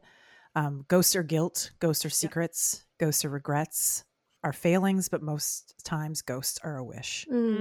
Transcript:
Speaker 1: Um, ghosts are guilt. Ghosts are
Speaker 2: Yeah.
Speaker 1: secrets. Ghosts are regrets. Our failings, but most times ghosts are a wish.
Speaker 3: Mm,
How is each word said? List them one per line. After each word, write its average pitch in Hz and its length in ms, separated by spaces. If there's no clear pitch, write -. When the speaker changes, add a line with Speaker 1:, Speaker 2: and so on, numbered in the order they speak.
Speaker 1:
Um, 143 320
ghosts 180 280
are 175 80
guilt. 160 560
Ghosts 160 260
are 151 40
Speaker 2:
Yeah. - 40
Speaker 1:
secrets. - 720
Ghosts 156 260
are 143 40
regrets. 143 760
Our 147 100
failings, 185 560
but 151 120
most - 640
times 156 360
ghosts - 420
are 151 140
a 127 60
wish. - 480
Speaker 3:
Mm, 226 300